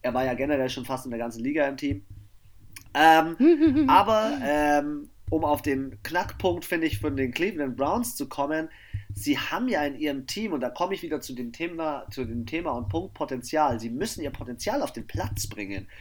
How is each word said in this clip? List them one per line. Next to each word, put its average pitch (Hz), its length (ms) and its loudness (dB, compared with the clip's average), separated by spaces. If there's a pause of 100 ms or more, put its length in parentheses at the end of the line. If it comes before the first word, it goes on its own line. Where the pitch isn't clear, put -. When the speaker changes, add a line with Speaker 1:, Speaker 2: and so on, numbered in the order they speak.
Speaker 1:
Er 123 100 0
war 127 120 0
ja 127 100 0
generell 139 340 2
schon 127 160 -8
fast 131 200 -6
in 127 60 -8
der 117 80 -4
ganzen 117 240 -6
Liga 143 240 2
im 139 100 -4
Team. 139 280 -4 (880)
Ähm, 196 920 6
Speaker 2:
<laughs> 156 40 2
Speaker 1:
aber, 220 540 6
ähm, 147 680 2 (200)
um 160 160 2
auf 147 160 2
den 135 420 -2
Knackpunkt, 175 640 -2
finde 165 220 0
ich, - 120 -2
von 147 160 -2
den 131 180 0
Cleveland 151 440 -2
Browns 190 400 0
zu 147 100 -6
kommen, 156 400 -2 (460)
sie - 240 0
haben 226 320 -2
ja 165 160 0
in 143 100 -4
ihrem 139 320 -4
Team, 208 240 -6
und 147 100 -2
da 120 80 -2
komme 185 240 -2
ich 175 80 -8
wieder 151 200 -6
zu - 120 -12
dem 120 200 -8
Thema, 160 580 -6
zu 131 140 -6
dem 113 200 -6
Thema 165 260 -4
und 123 180 -4
Punkt 175 240 -4
Potenzial, 135 680 0
sie 113 100 -6
müssen 170 320 -6
ihr 139 100 -4
Potenzial 202 500 -4
auf - 100 -4
den 110 160 -12
Platz 190 400 -4
bringen. 98 400 -8 (140)